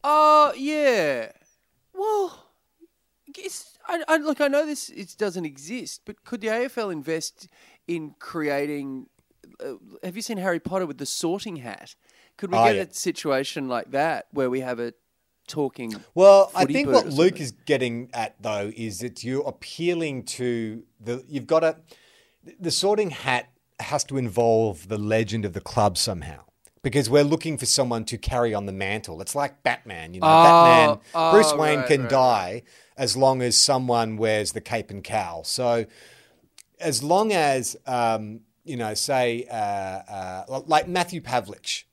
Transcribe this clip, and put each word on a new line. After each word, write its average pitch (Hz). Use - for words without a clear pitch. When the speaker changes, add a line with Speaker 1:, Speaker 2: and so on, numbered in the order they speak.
Speaker 1:
Uh, 302
yeah. 240
Well, 403
it's, -
I, 339
I, 320
look, 294
I 285
know 285
this, 302
it -
doesn't 180
exist, 151
but -
could 220
the 220
A 233
F 254
L 208
invest 160
in 160
creating... 143
Uh, 131
have 180
you 226
seen 220
Harry 175
Potter 185
with 143
the 139
sorting 175
hat? 120
Could -
we 110
Speaker 2:
Oh, -
Speaker 1:
get 208
Speaker 2:
yeah. 95
Speaker 1:
a -
situation 139
like 123
that 143
where 131
we 131
have 127
a 117
talking 123
Speaker 2:
Well, 196
I 185
Speaker 1:
footy 175
Speaker 2:
think 277
Speaker 1:
boot -
Speaker 2:
what 226
Speaker 1:
or 165
Speaker 2:
Luke 156
Speaker 1:
something? 185
Speaker 2:
is 120
getting 127
at, 113
though, 104
is 107
that 123
you're 135
appealing 160
to 117
the, 120
you've 139
gotta, 160
the 165
sorting 202
hat 123
has -
to 135
involve 113
the 107
legend 107
of 90
the 95
club 104
somehow. 80
Because 123
we're 143
looking 156
for 123
someone 120
to 113
carry 120
on 101
the 98
mantle. 95
It's -
like 143
Batman, 107
you 185
know. 160
Speaker 1:
Oh, 160
Speaker 2:
Batman, 170
Speaker 1:
oh, 165
Speaker 2:
Bruce 156
Wayne 151
Speaker 1:
right, 127
Speaker 2:
can 139
Speaker 1:
right, 120
Speaker 2:
die 120
Speaker 1:
right. 117
Speaker 2:
as 127
long 131
as 123
someone 120
wears 107
the 107
cape 113
and 98
cowl. 85
So 120
as 139
long 196
as, 139
um, 113
you 143
know, 110
say, 123
uh, 120
uh, 95
l-, 131
like 156
Matthew 175
Pavlich -